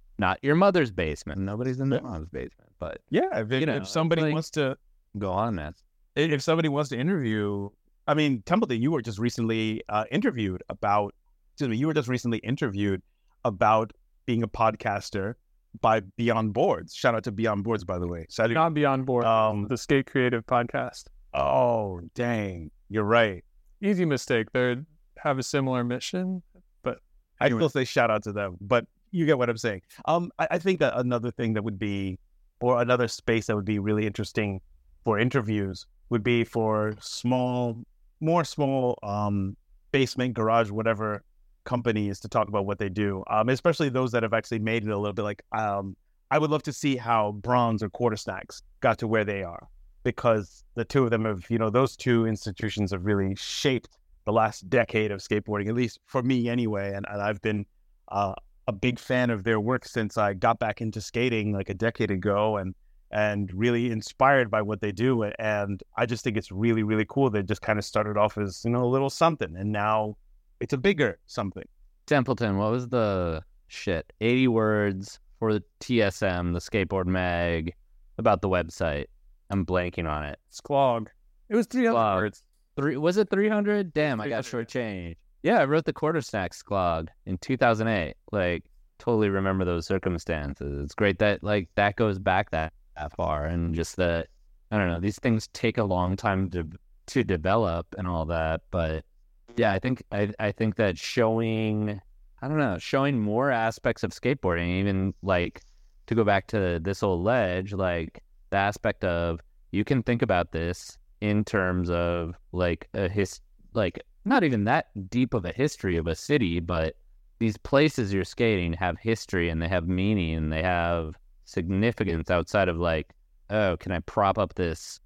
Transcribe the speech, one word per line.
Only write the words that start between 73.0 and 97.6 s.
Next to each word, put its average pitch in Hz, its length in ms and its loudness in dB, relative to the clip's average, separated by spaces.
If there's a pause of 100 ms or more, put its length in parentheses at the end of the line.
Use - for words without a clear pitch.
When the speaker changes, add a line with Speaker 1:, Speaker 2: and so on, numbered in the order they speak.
Speaker 1:
shit? - 520 -4
Eighty 123 300 4
words 104 720 0 (180)
for 110 140 2
the 104 100 -2 (160)
T 120 220 2
S 98 200 0
M, 87 300 0
the 85 80 -2
skateboard 95 460 -2
mag, 87 680 0 (440)
about 113 240 4
the 101 80 0
website. 82 560 -2 (440)
I'm 98 160 -2
blanking 90 440 -2
on 76 160 -4
it. 73 140 -10 (120)
Speaker 3:
Sklog. 127 560 0 (400)
It 208 80 -2
was 233 120 2
three 247 180 0
hundred 135 140 2
Speaker 1:
Sklog. 104 180 4
Speaker 3:
words. 95 260 -2 (320)
Speaker 1:
Three, 135 220 -2
was 170 180 2
it 208 140 2
three 202 180 2
hundred? 208 460 0
Damn, 147 260 0
I 107 80 -4
got 113 180 -2
Speaker 3:
Three 127 120 -6
hundred. 117 100 -4
Speaker 1:
shortchanged. 95 480 -6 (280)
Yeah, 202 160 4
I 147 60 4
wrote 151 200 2
the 160 80 -2
Quarter 156 280 -2
Snacks 95 400 -4
Sklog 85 460 0 (180)
in 95 120 -4
two - 180 -4
thousand 113 320 2
eight. 95 280 -2 (180)
Like, 87 320 0 (320)
totally 107 320 2
remember 95 340 2
those 87 220 0
circumstances. 76 1000 -2
It's 71 120 -10
great 98 240 2
that, 104 240 2
like, 104 320 0
that 101 200 2
goes 104 240 0
back 98 300 0
that, 80 240 -2 (240)
that 76 180 -10
far, 78 300 -2
and 85 300 -2
just 82 220 -4
that, 85 300 0 (440)
I 110 80 0
don't 95 80 2
know, 85 120 -2
these 95 200 -2
things 113 340 2
take - 240 0
a 117 60 2
long 90 320 2
time 95 340 2
to, 85 180 -4 (380)
to 127 180 2
develop 90 600 2 (120)